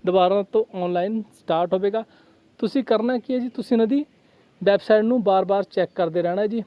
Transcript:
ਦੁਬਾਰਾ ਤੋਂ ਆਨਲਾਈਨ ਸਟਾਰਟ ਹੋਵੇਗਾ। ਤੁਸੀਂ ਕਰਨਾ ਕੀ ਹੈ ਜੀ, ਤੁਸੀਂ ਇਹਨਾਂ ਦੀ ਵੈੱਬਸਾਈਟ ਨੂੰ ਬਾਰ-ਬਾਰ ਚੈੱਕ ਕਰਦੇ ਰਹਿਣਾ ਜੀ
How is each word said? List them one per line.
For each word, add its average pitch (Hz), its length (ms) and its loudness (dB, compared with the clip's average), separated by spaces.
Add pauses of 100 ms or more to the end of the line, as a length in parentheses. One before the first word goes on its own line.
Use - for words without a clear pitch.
ਦੁਬਾਰਾ 185 360 4
ਤੋਂ 214 220 0 (100)
ਆਨਲਾਈਨ 185 480 -2
ਸਟਾਰਟ 175 520 -2
ਹੋਵੇਗਾ। 202 300 -2 (540)
ਤੁਸੀਂ 240 260 -2
ਕਰਨਾ 233 340 0
ਕੀ 254 160 -6
ਹੈ 254 40 -2
ਜੀ, 247 100 -6
ਤੁਸੀਂ 233 280 -2
ਇਹਨਾਂ 226 100 4
ਦੀ 285 180 0 (600)
ਵੈੱਬਸਾਈਟ 208 400 2
ਨੂੰ 240 180 0
ਬਾਰ-ਬਾਰ 190 400 2
ਚੈੱਕ 185 320 -4
ਕਰਦੇ 170 280 -2
ਰਹਿਣਾ 185 240 -2
ਜੀ 220 200 -4